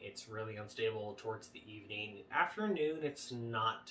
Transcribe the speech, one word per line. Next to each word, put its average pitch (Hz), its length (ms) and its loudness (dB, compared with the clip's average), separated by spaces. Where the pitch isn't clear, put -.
It's 101 260 -10
really 110 280 -4
unstable 107 580 0
towards 110 340 -4
the - 180 -12
evening. 104 640 -6
Afternoon, 160 720 4
it's - 300 -2
not, 113 580 2